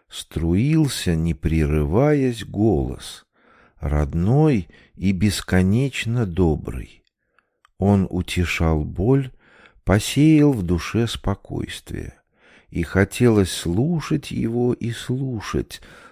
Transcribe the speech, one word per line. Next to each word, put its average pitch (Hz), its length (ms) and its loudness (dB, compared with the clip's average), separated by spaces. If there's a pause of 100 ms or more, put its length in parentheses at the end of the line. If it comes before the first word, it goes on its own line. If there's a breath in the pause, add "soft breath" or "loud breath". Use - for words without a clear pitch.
струился, 107 1040 0
не 82 200 0
прерываясь, 90 1080 0
голос, 95 840 -2 (520 soft breath)
родной 87 880 0 (300 soft breath)
и 95 160 0
бесконечно 104 1120 0
добрый. 78 760 -2 (760)
Он 98 320 4
утешал 82 760 0
боль, 131 460 0 (540 soft breath)
посеял 147 680 4
в 104 120 -4
душе 90 420 -2
спокойствие, - 1080 -8 (560 soft breath)
и 82 120 -2
хотелось 101 680 2
слушать 147 800 -2
его 120 400 -2
и 117 180 -6
слушать, 123 920 -6 (300 loud breath)